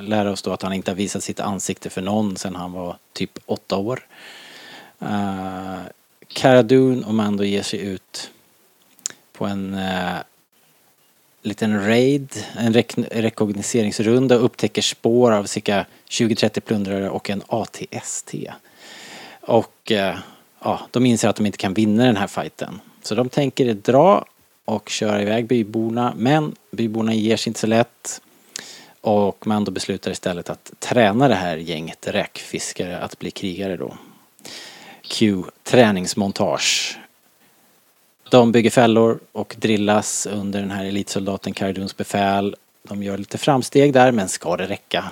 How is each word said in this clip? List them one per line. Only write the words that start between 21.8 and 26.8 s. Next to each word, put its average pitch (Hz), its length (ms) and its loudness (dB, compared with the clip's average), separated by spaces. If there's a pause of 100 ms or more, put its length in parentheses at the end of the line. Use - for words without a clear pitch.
den 117 120 4
här 101 100 -2
fighten. - 540 -10 (220)
Så - 120 -6
de 123 140 0
tänker 131 440 0
dra 135 520 6 (400)
och 107 240 -4
köra 104 320 0
iväg 110 260 0
byborna, 117 680 0
men 151 380 0 (160)
byborna 113 420 -2